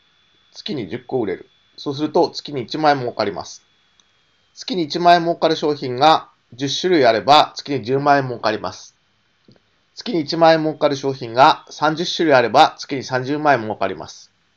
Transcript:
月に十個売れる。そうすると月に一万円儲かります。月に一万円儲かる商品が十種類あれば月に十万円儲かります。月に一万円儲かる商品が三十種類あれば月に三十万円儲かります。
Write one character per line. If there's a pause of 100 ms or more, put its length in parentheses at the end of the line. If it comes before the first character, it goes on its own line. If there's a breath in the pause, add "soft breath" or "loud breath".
(520)
月
に
十
個
売
れ
る。 (300)
そ
う
す
る
と
月
に
一
万
円
儲
か
り
ま
す。 (920)
月
に
一
万
円
儲
か
る
商
品
が (220)
十
種
類
あ
れ
ば
月
に
十
万
円
儲
か
り
ま
す。 (1000)
月
に
一
万
円
儲
か
る
商
品
が
三
十
種
類
あ
れ
ば
月
に
三
十
万
円
儲
か
り
ま
す。 (260)